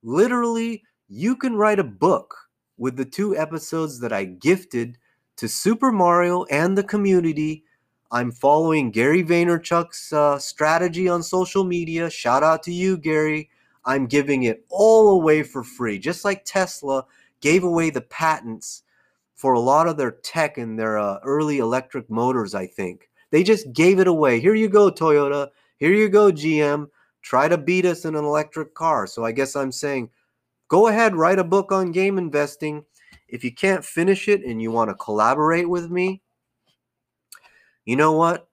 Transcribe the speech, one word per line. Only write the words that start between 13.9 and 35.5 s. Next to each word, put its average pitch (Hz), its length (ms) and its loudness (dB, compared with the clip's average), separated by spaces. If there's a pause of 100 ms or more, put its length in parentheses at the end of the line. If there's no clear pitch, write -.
giving 139 360 0
it 113 260 -4
all 220 400 6
away 160 340 4
for 135 200 -10
free, 110 360 -6
just 156 240 -6
like 196 220 -4
Tesla 139 600 -4 (340)
gave 170 240 4
away 170 240 0
the 131 140 -6
patents - 800 -6 (520)
for 131 200 0
a 120 60 2
lot 143 280 2
of 160 80 -4
their 135 140 -2
tech - 480 -6
and 113 200 -8
their, 110 200 -2
uh, 101 260 -4
early 147 320 -2
electric 127 540 -4
motors, 117 440 -2
I 92 120 -6
think. 92 420 -10 (220)
They 156 120 2
just 202 300 0
gave 175 260 4
it 185 80 4
away. 147 340 2
"Here 185 140 2
you 220 140 2
go, 202 220 6
Toyota. 143 580 0 (300)
Here 165 160 2
you 214 160 2
go, 208 200 6
G 151 300 0
M. 147 300 -2 (320)
Try 135 260 0
to 175 80 2
beat 175 300 0
us 175 180 -2
in 160 100 -6
an 151 120 -4
electric 151 480 -4
car." 151 320 -2
So 113 180 -8
I 113 80 -4
guess 131 240 -4
I'm 135 160 -4
saying, 135 380 -6 (580)
go 202 200 4
ahead, 214 280 2
write 170 220 2
a 185 60 0
book 190 280 0
on 185 200 -2
game 190 260 -2
investing. 151 640 -4 (420)
If 120 160 -14
you 123 120 -6
can't 190 280 0
finish 185 460 -2
it 202 160 0
and 113 160 -6
you 113 100 -4
want 113 200 0
to 98 60 -6
collaborate 151 760 0